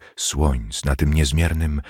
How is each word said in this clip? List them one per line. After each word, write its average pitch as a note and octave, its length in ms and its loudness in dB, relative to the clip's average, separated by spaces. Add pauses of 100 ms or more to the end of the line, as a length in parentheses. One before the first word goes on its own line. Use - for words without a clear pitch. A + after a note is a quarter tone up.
(160)
słońc, C2 680 -2
na C#2 120 0
tym D2 180 2
niezmiernym, D#2 760 2